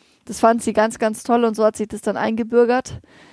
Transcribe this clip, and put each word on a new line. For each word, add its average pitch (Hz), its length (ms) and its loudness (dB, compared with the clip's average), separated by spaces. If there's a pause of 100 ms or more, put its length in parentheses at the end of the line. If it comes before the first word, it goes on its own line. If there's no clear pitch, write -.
(260)
das 226 120 -12
fand 226 240 4
sie 220 100 -4
ganz, 220 260 0
ganz 220 260 -4
toll 240 200 2
und 226 120 0
so 220 80 0
hat 220 120 2
sich 214 120 -6
das 208 140 -12
dann 208 140 -2
eingebürgert, 233 840 0 (320)